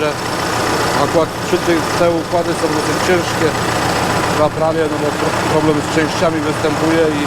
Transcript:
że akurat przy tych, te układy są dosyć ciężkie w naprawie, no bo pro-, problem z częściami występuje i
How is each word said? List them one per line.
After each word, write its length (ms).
że 80
akurat 240
przy 200
tych, 140
te 80
układy 300
są 60
dosyć 220
ciężkie 400
w 100
naprawie, 360
no 100
bo 60
pro-, 180
problem 320
z 120
częściami 420
występuje 540
i 60